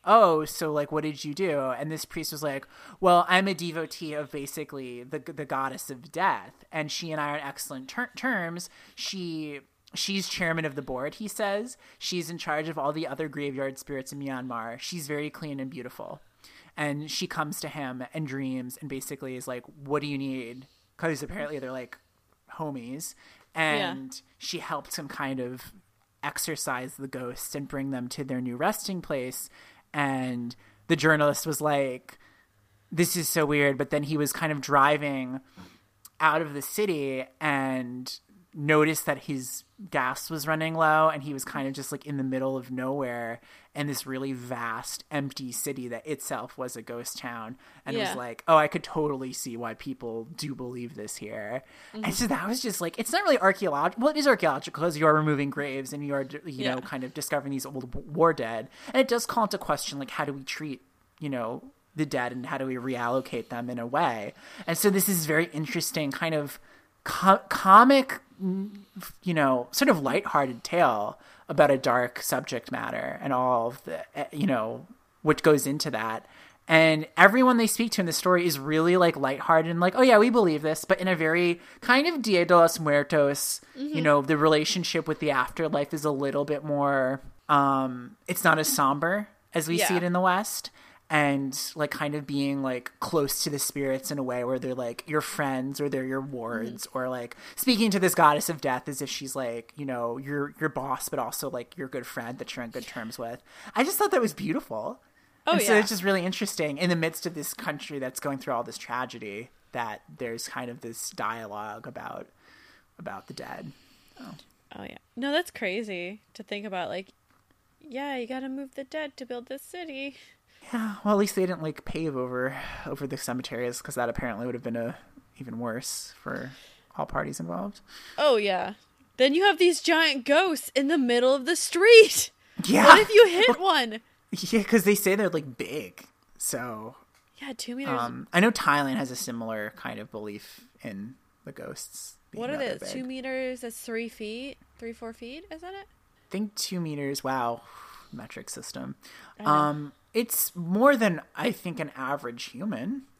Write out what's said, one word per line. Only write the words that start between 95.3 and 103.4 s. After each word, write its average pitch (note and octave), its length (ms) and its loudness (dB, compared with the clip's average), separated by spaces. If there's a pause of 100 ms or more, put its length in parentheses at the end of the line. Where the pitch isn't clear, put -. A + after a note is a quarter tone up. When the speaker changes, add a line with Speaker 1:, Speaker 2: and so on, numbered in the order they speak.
Speaker 1:
or C#3+ 80 0
they're C3+ 160 -2
your C3+ 160 -4
wards, A#2 680 -8
Speaker 2:
Mm-hmm. - 120 -8
Speaker 1:
or, B2+ 100 -4
like, B2 260 -8 (220)
speaking A3+ 360 4
to G3 60 2
this F3 160 4
goddess D3 360 6
of D3+ 100 -6
death C3 300 -2
as C3+ 100 -8
if C3+ 80 -6
she's, - 260 -8
like, A#2+ 400 -6
you C#3+ 120 -10
know, A#2+ 320 -4
your, C#3+ 420 -4
your D#3 80 2
boss, C3 400 -4
but C#3+ 100 -4
also, B2 300 -4
like, - 300 -8
your C3 100 -8
good B2 180 -8
friend A#2+ 300 -10
that - 180 -10
you're B2 80 -8
on A#2 100 -10
good A#2+ 140 -10
terms A2+ 320 -10
with. A#2+ 240 -10 (320)